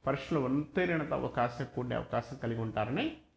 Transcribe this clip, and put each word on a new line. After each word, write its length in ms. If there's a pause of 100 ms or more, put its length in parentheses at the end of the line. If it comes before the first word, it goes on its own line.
పరీక్షలు 340
ఉత్తీర్ణత 720 (100)
అవకాశం 440
ఎక్కువ 180
ఉండే 120
అవకాశం 460
కలిగి 240
ఉంటారని 400 (300)